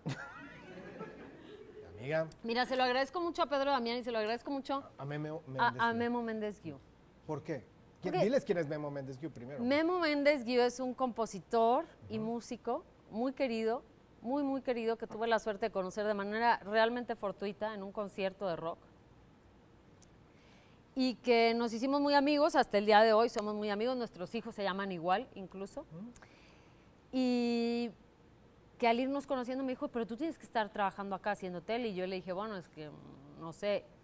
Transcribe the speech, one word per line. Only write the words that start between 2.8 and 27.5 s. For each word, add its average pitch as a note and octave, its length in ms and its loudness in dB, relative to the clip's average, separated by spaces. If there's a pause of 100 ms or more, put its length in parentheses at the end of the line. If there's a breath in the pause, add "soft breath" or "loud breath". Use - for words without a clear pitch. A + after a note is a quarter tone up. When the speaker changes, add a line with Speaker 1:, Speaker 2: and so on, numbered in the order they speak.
Speaker 2:
agradezco C4 360 0
mucho E4+ 220 -2
a - 40 4
Pedro C#4 260 0
Damián A#3+ 260 0
y A#3+ 60 -6
se B3 80 -4
lo A3 60 0
agradezco A3+ 320 -2
mucho C#4 340 -4 (140)
Speaker 1:
A C3+ 60 -8
Memo D3+ 420 -6
Speaker 2:
a, C3 40 -14
Speaker 1:
Méndez A3+ 320 0
Speaker 2:
a A#3 80 4
Speaker 1:
Guiú. A#3 80 0
Speaker 2:
Memo A#3+ 240 0
Méndez A3 400 -4
Guiú. C#3+ 160 -10 (480)
Speaker 1:
¿Por D3+ 160 -6
qué? - 220 -6 (380)
¿Quién, F3+ 100 -2
Speaker 2:
Porque F4+ 140 4
Speaker 1:
diles C4 180 2
quién F3 140 0
es D#3 100 0
Memo D3+ 220 -4
Méndez C3+ 280 -8
Guiú D3+ 140 -8
primero. A#3+ 320 -8
Speaker 2:
Memo D#4+ 340 4
Méndez D4 460 4
Guiú B3 160 4
es B3 180 4
un B3+ 160 -4
compositor A#3 920 2 (220)
y A3 100 -4
Speaker 1:
Ujú. A3 80 -2
Speaker 2:
músico A#3 580 -6 (260)
muy A#3+ 220 -2
querido, A#3 500 0 (400)
muy, C#4 220 0
muy C4+ 180 0
querido, A3+ 340 0
que A3+ 120 -8
tuve A3+ 180 -4
la A3+ 140 4
suerte G#3+ 260 -2
de G#3+ 60 -4
conocer F#3+ 340 -2
de G#3+ 80 2
manera G#3 440 2
realmente A3+ 580 0
fortuita G#3 580 -6
en G3 80 -8
un G3+ 100 -8
concierto G3 540 -4
de E3+ 100 0
rock. E3 220 -6 (2250 loud breath)
Y B3+ 220 2
que A#3 380 6
nos A#3 200 0
hicimos C4+ 260 2
muy C#4+ 140 4
amigos, D4 420 6
hasta A3+ 220 4
el G#3 80 2
día G#3 160 10
de A3+ 100 8
hoy A3+ 160 6
somos G#3 260 -2
muy G#3 140 -4
amigos, A3 280 0
nuestros G3+ 380 -6
hijos A3+ 200 -6
se G#3 80 -6
llaman G3 300 -2
igual F3+ 420 0
incluso. G3 480 -12
Speaker 1:
Ujú. G3+ 280 -14 (1000 loud breath)
Speaker 2:
Y A#3+ 800 2 (880)